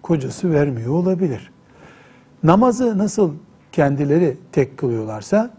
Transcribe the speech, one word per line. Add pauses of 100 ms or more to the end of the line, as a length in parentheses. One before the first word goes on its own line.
kocası
vermiyor
olabilir. (920)
Namazı
nasıl (380)
kendileri (160)
tek
kılıyorlarsa